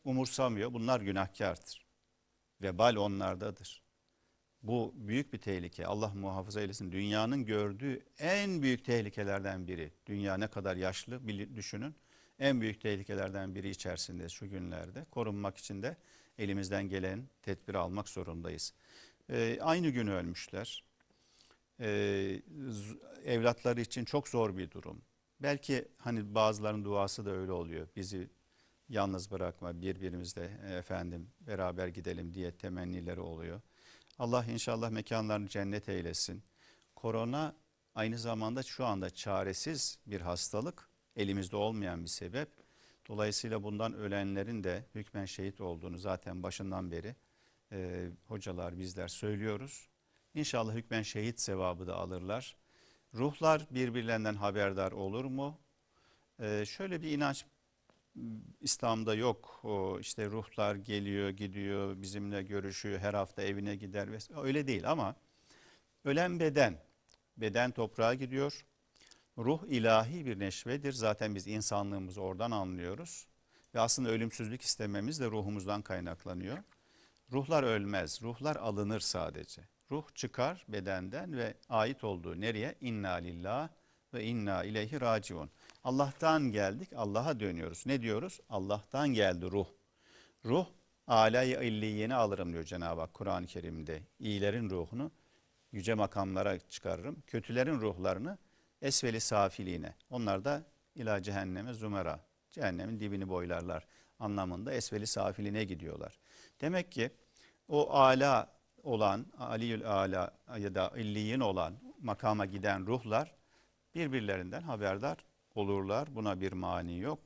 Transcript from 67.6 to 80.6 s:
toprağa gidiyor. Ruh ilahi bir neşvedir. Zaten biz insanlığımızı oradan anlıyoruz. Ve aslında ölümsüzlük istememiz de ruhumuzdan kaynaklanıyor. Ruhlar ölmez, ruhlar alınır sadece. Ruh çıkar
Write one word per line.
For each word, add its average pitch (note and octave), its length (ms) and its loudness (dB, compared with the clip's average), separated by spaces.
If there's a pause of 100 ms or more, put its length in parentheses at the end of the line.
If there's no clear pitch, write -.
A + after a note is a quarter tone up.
toprağa A#2 440 2
gidiyor. C3+ 500 -2 (760)
Ruh C#3+ 300 4
ilahi A#2 580 6
bir A2 120 -2
neşvedir. C3 540 -2
Zaten G#2+ 420 2
biz F#2 120 -4
insanlığımızı G2+ 720 -2
oradan F#2+ 300 -2
anlıyoruz. F#2+ 760 -4 (480)
Ve A#2+ 60 2
aslında A#2 280 4
ölümsüzlük A2+ 540 -2
istememiz A2 580 -2
de B2+ 60 0
ruhumuzdan G#2 560 -2
kaynaklanıyor. F#2 760 -6 (720)
Ruhlar C#3 300 4
ölmez, G2+ 600 0
ruhlar B2 340 -2
alınır G#2 440 0
sadece. D#2 600 -4 (280)
Ruh D3+ 140 -4 (100)
çıkar B2+ 540 -2